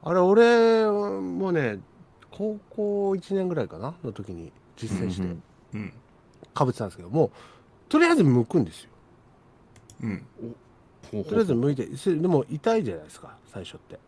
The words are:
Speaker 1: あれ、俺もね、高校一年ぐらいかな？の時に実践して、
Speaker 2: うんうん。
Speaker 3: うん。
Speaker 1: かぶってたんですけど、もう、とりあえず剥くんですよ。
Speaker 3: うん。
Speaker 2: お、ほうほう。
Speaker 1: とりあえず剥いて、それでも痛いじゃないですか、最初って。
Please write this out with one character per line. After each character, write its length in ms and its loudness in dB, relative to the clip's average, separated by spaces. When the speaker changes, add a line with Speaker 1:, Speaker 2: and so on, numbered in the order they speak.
Speaker 1:
あ 100 -4
れ、 80 4
俺 680 6
も 600 -4
ね、 280 0
高 280 -6
校 460 -2
一 180 -6
年 140 0
ぐ 60 -2
ら 100 -2
い 40 -8
か 100 -16
な？ 240 -8
の 100 -8
時 200 -12
に 200 -14
実 240 -6
践 100 -4
し 60 -6
て、 60 -4
Speaker 2:
う 40 -4
ん 160 -10
う 40 -10
ん。 20 -8
Speaker 3:
う 40 -10
ん。 80 -14
Speaker 1:
か 120 0
ぶ 60 0
っ 20 -4
て 60 -8
た 60 -4
ん 40 -8
で 40 -14
す 40 -20
け 60 -20
ど、 80 -16
も 160 2
う、 40 -6
と 100 2
り 80 6
あ 40 4
え 60 6
ず 60 4
剥 240 4
く 140 0
ん 40 2
で 80 -10
す 120 -20
よ。 60 -20
Speaker 3:
う 40 -6
ん。 200 -8
Speaker 2:
お、 20 -12
ほ 60 -12
う 60 -14
ほ 80 -6
う。 40 -6
Speaker 1:
と 80 -10
り 60 2
あ 40 4
え 20 4
ず 80 0
剥 180 2
い 40 -2
て、 220 -8
そ 140 -2
れ 60 0
で 120 0
も 200 4
痛 280 -2
い 80 -2
じ 80 -6
ゃ 40 -10
な 60 -14
い 20 -20
で 60 -20
す 100 -20
か、 160 -20
最 180 -14
初 120 -18
っ 40 -20
て。 280 -20